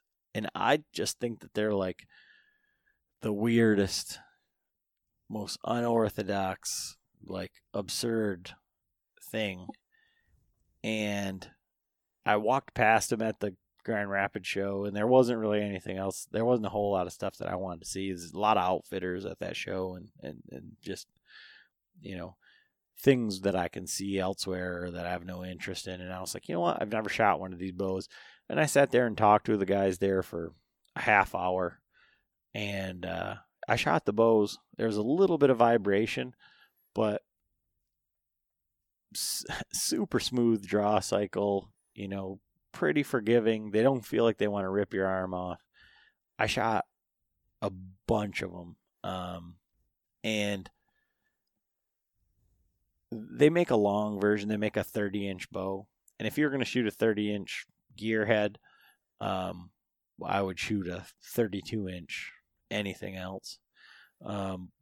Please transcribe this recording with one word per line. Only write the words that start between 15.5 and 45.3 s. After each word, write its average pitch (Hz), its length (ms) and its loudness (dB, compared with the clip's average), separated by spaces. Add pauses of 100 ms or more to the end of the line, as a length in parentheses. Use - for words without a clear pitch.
anything 101 360 -6
else. 95 340 -6
There 113 140 -2
wasn't 117 220 2
a - 20 -4
whole 101 240 -2
lot 92 140 0
of 87 60 -10
stuff - 240 -8
that 87 120 -6
I 92 60 -4
wanted 90 260 -8
to 87 80 -16
see. 98 200 -6
There's 87 220 -8
a 87 80 -10
lot 107 180 4
of 92 60 2
outfitters 92 640 -4
at 90 140 -10
that 92 180 -6
show 92 380 -6
and, 90 140 -16 (120)
and, - 200 -12 (100)
and 92 200 -14 (100)
just, - 260 -12 (920)
you 95 140 -12
know, 90 220 -12 (600)
things 113 440 2
that 95 140 0
I 87 120 -2
can 90 200 -10
see 98 320 -4
elsewhere 92 640 -4
or 90 60 -8
that 87 140 -8
I 87 60 -4
have 87 140 -8
no 90 180 -12
interest 92 440 -10
in. 92 140 -10
And 90 120 -10
I 92 80 -10
was 95 120 -10
like, - 140 -12
"You 160 80 -6
know 175 60 -2
what? 175 200 0
I've 104 100 -4
never 110 180 -2
shot 101 300 4
one 92 140 -8
of 87 60 -14
these 95 140 -6
bows." 95 340 -2 (400)
And 139 120 -2
I 156 80 4
sat 139 240 4
there 123 160 6
and 104 100 -4
talked 104 300 8
to 110 100 4
the 98 80 2
guys 98 340 2
there 95 240 2
for 85 300 -8 (420)
a - 60 -6
half 101 340 6
hour. 92 460 -2 (720)
And, 95 520 -6
uh, 87 300 -6 (320)
I 110 80 2
shot 151 300 2
the 110 80 0
bows. 110 460 4 (180)
There 113 100 0
was 107 100 0
a 104 60 0
little 170 340 4
bit 139 120 6
of 127 80 6
vibration, 113 760 4 (640)
but 107 280 0 (1900)
s-, - 320 -6 (120)
<laughs> - 160 -12
super - 460 0
smooth 117 460 2
draw 104 340 4
cycle, 101 720 0 (220)
you 104 140 -10
know, 98 320 -8 (320)
pretty 151 320 2
forgiving. 110 680 2
They 107 120 4
don't 135 220 2
feel - 180 0
like 113 160 2
they 107 80 2
wanna 101 240 -2
rip 101 220 0
your 95 140 0
arm 92 280 -2